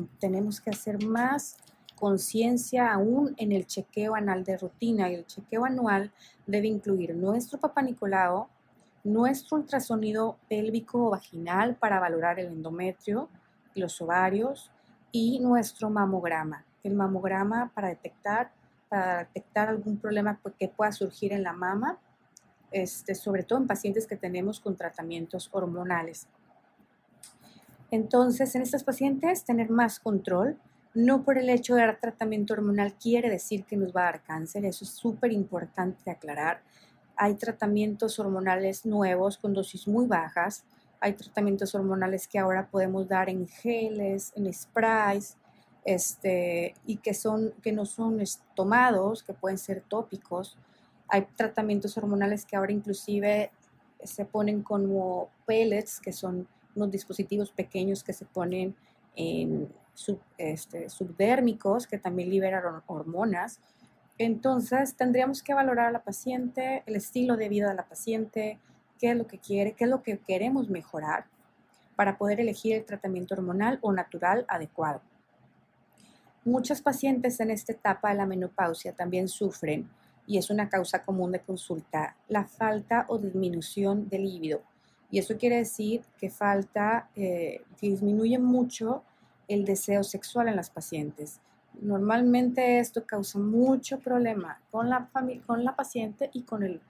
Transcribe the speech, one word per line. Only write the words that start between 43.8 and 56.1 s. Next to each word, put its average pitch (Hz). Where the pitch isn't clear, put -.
en 196
sprays, 214
este, 180
y 208
que 208
son, 220
que 220
no 208
son, 226
es-, -
tomados, 214
que 196
pueden 190
ser 190
tópicos. 196
Hay 196
tratamientos 214
hormonales 202
que -
ahora 196
inclusive 208
se 202
ponen 208
como 196
pellets, 220
que 190